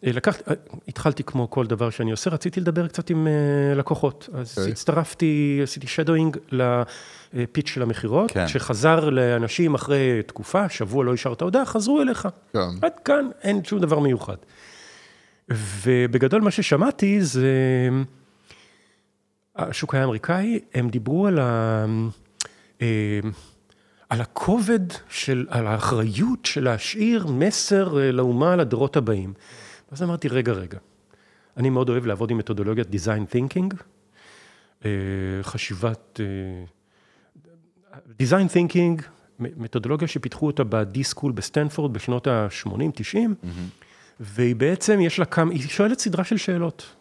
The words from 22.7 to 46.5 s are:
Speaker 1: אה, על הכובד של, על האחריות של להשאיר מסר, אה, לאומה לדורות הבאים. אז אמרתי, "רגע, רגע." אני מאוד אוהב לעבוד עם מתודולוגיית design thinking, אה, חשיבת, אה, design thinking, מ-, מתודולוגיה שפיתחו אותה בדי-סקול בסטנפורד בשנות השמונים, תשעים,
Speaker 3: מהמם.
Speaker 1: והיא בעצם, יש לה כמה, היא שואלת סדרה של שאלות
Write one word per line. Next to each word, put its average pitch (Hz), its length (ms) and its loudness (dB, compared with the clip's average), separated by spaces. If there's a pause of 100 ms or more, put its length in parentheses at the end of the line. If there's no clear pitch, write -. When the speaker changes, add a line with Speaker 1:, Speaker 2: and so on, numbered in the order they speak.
Speaker 1:
אה, 107 380 0 (880)
על 113 120 -2
הכובד 214 600 0 (280)
של, - 420 -2
על 117 160 0
האחריות 113 800 0
של 139 200 -2
להשאיר 208 600 0
מסר, 180 760 2
אה, 135 120 4
לאומה 127 440 4
לדורות 131 400 2
הבאים. 104 360 0 (580)
אז 139 120 -8
אמרתי, 170 260 -2
"רגע, 123 240 0
רגע." 95 260 -6 (760)
אני 127 140 2
מאוד 127 180 2
אוהב 123 180 0
לעבוד 107 240 -2
עם 117 80 0
מתודולוגיית 107 500 -2
design 101 460 -4
thinking, 180 400 -2 (1080)
אה, 104 60 -2 (520)
חשיבת, 107 800 -6
אה, 95 440 -8 (1600)
design 170 300 4
thinking, 175 500 2 (360)
מ-, 120 240 -8
מתודולוגיה 123 460 -2
שפיתחו - 380 -4
אותה 143 180 0
בדי-סקול 113 680 -2
בסטנפורד 147 600 -2
בשנות 123 340 -4
השמונים, 110 680 -2
תשעים, 208 480 0
Speaker 3:
מהמם. 87 260 -8 (520)
Speaker 1:
והיא 117 360 0
בעצם, 185 440 2
יש 170 180 2
לה 180 60 4
כמה, 165 280 0
היא 143 160 -4
שואלת 220 300 0
סדרה 180 260 -2
של 220 120 0
שאלות 170 500 -2 (140)